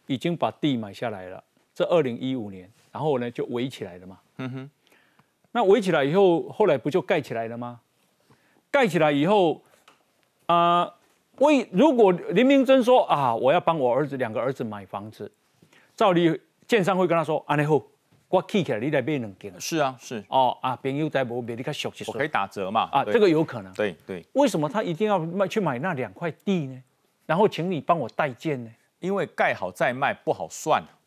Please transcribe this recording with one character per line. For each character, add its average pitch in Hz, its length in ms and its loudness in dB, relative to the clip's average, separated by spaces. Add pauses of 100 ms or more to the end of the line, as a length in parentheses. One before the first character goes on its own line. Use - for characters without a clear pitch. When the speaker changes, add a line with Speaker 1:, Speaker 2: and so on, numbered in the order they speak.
Speaker 1:
已 131 120 -4
经 170 200 -4
把 117 120 -2
地 139 280 -2
买 101 160 -10
下 120 160 -8
来 95 160 -10
了， 92 180 -16 (320)
这 175 100 -4
二 175 160 4
零 123 160 -4
一 131 160 -6
五 110 160 -8
年， 92 200 -18 (220)
然 120 120 -8
后 143 160 0
呢 120 100 -6
就 143 180 -8
围 123 220 -6
起 - 140 -14
来 90 160 -14
了 92 80 -20
嘛。 92 100 -20 (200)
Speaker 2:
嗯 131 120 -10
哼。 131 200 -14 (800)
Speaker 1:
那 233 120 0
围 196 160 6
起 185 120 0
来 151 120 4
以 143 100 0
后， 175 360 4
后 - 160 0
来 151 120 4
不 143 120 -6
就 180 120 2
盖 170 200 0
起 123 120 -10
来 113 140 -4
了 117 100 -12
吗？ 120 220 -12 (920)
盖 269 160 4
起 165 120 0
来 151 120 4
以 143 140 2
后， 185 360 2 (840)
啊， 170 440 4 (480)
为， 277 320 4
如 254 240 4
果 208 160 6
林 175 340 0
明 269 200 6
珍 262 180 6
说 254 220 6
啊， 139 280 2
我 117 180 2
要 175 80 4
帮 165 200 0
我 123 140 2
儿 143 120 0
子， 139 120 -6
两 120 140 -4
个 117 80 -4
儿 127 120 -2
子 131 120 -8
买 104 220 -10
房 104 240 -12
子， 107 220 -16 (640)
照 190 160 2
理 170 280 2 (280)
建 214 160 2
商 185 140 0
会 180 100 2
跟 165 100 2
他 160 60 0
说， 151 240 -4
安 147 100 0
尼 147 60 2
好， 147 180 2 (480)
我 180 180 2
起 190 160 0
起 143 80 -4
来， 107 80 -4
你 131 120 -4
来 143 100 0
买 143 160 -2
两 107 220 -10
间。 98 200 -14
Speaker 2:
是 - 180 -6
啊， 135 220 -2
是。 107 300 -12
Speaker 1:
哦， 127 320 2
啊， 123 140 -4
朋 135 200 -6
友 156 140 -2
在 135 140 -2
无 120 180 -6
买， 117 140 -10
你 135 80 -10
较 151 80 -8
熟 123 220 -8
悉。 - 140 -16
Speaker 2:
我 107 60 -6
可 127 100 -4
以 156 40 -2
打 104 180 -2
折 95 240 -6
嘛。 107 220 0
Speaker 1:
啊， 139 120 2
Speaker 2:
对。 104 100 -2
Speaker 1:
这 233 60 4
个 208 80 6
有 160 160 4
可 120 180 -8
能。 92 120 -16
Speaker 2:
对， 104 220 -2 (100)
对。 92 280 -12
Speaker 1:
为 277 140 4
什 185 120 -2
么 151 100 -2
他 208 140 -4
一 180 100 -4
定 214 140 -2
要 202 100 0
卖， 175 300 -4
去 220 120 -6
买 143 200 -2
那 175 140 -4
两 120 200 -6
块 170 180 -8
地 180 340 -4
呢？ 131 160 -14 (440)
然 156 120 0
后 208 100 4
请 165 220 -6
你 156 120 -4
帮 175 180 0
我 117 100 -6
代 156 200 -2
建 127 340 -6
呢？ 113 60 -16 (300)
Speaker 2:
因 185 140 -4
为 180 140 -2
盖 170 260 0
好 92 180 -6
再 131 220 -2
卖 127 200 -2
不 - 200 -4
好 82 160 -10
算。 127 340 -2 (240)